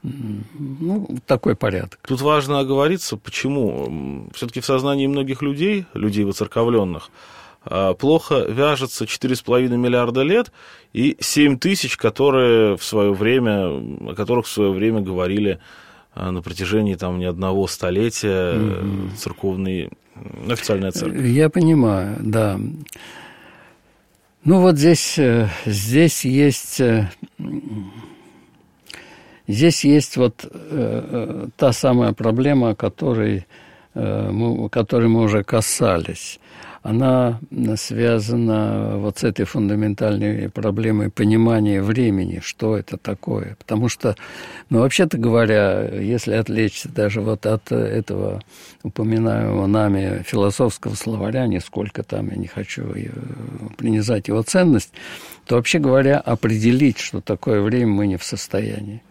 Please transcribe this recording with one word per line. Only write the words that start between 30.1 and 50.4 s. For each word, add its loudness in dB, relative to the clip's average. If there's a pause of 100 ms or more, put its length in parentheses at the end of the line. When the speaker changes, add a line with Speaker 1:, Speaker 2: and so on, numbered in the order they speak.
Speaker 1:
вот, 2
э, -16
э, -6 (100)
та 4
самая 2
проблема, 2
о -2
которой, -2 (480)
э, -2
мы, -2
которой 2
мы 4
уже 2
касались. -2 (400)
Она, 2 (100)
м, -2
связана 0
вот -4
с -4
этой 0
фундаментальной -2
проблемой -2
понимания 2
времени, 0
что -4
это -8
такое. -8
Потому -2
что, -2 (560)
ну, 4
вообще-то 2
говоря, 4
если -2
отвлечься -2
даже -2
вот -4
от -2
этого -2 (440)
упоминаемого 0
нами 2
философского 0